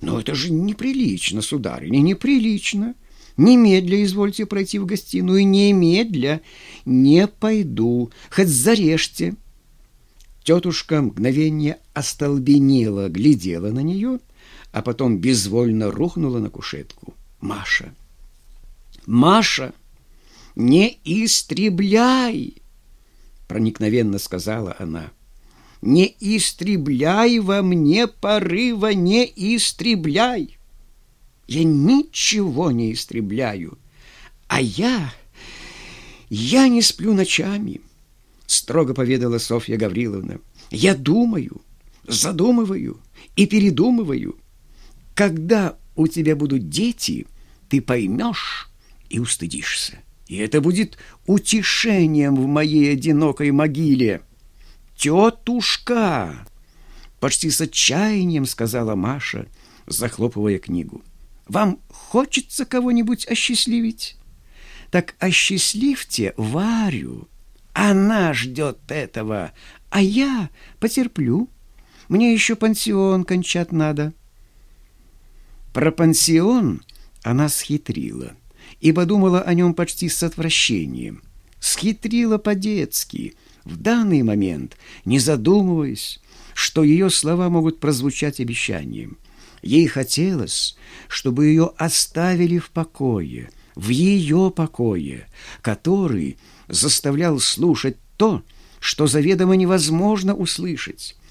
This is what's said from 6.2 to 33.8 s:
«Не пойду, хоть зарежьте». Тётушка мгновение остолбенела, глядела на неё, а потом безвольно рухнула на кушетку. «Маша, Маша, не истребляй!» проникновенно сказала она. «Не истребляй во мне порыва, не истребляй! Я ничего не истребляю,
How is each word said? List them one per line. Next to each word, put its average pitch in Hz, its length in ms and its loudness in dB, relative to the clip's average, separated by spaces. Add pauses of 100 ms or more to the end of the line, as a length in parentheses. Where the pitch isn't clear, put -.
«Не 139 420 6
пойду, 123 840 -2 (200)
хоть 190 180 2
зарежьте». 165 880 0 (1040)
Тётушка 165 600 0
мгновение 147 760 0 (160)
остолбенела, 135 1120 2
глядела 92 640 0
на 120 100 -2
неё, 196 380 -4 (540)
а 110 100 -6
потом 117 360 -2
безвольно 110 720 0
рухнула 139 500 -4
на 104 100 -6
кушетку. - 640 -16 (260)
«Маша, - 540 -6 (1120)
Маша, 135 640 2 (840)
не 147 500 4
истребляй!» 214 1500 0 (920)
проникновенно 107 680 0
сказала 95 600 -8
она. 80 320 -10 (720)
«Не 156 380 4
истребляй 190 1160 0
во 196 240 0
мне 180 460 2
порыва, 208 840 -2
не 196 320 2
истребляй! 214 1300 -2 (880)
Я 156 160 -2
ничего 165 1080 2
не 117 200 0
истребляю, 107 840 -6 (720)